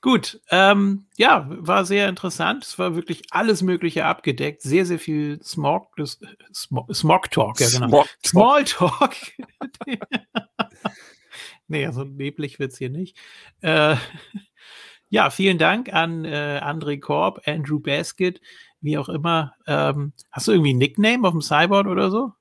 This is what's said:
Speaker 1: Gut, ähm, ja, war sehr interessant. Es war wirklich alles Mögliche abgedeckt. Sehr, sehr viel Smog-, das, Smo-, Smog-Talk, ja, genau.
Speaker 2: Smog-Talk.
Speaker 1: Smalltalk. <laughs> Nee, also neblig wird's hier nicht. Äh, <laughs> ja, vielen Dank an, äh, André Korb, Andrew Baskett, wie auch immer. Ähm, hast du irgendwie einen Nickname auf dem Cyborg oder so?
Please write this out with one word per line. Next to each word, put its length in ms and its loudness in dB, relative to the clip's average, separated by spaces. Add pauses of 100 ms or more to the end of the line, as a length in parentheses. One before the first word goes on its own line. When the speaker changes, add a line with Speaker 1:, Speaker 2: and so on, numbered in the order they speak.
Speaker 1:
Gut, 480 0
ähm, 560 4 (100)
ja, 320 4
war 380 0
sehr 240 0
interessant. 560 -4
Es 140 -14
war 160 -2
wirklich 260 -8 (100)
alles 300 0
Mögliche 440 -2
abgedeckt. 580 -4
Sehr, 220 2
sehr 120 -2
viel 460 -4
Smog-, 520 -2
das, 240 -8 (340)
Smo-, 380 -8
Smog-Talk, 680 0
ja, 100 4
genau. 180 -2
Speaker 2:
Smog-Talk. 380 4
Speaker 1:
Smalltalk. 880 4 (720)
<laughs> 160 -8 (1700)
Nee, 180 -4
also 180 -6
neblig 560 -10
wird's 180 -6
hier 120 -8
nicht. 280 -10 (440)
Äh, 340 4 (560)
<laughs> 580 -20
ja, 200 4
vielen 280 0
Dank 360 0
an, 320 -2
äh, 360 -4
André 380 -6
Korb, 480 -2
Andrew 320 -4
Baskett, 600 -4 (400)
wie 160 -2
auch 100 -6
immer. 460 -2 (140)
Ähm, 440 -2 (200)
hast 180 -4
du 20 4
irgendwie 200 4
einen 80 2
Nickname 460 2
auf 80 2
dem 80 -2
Cyborg 460 2
oder 240 0
so? 300 -4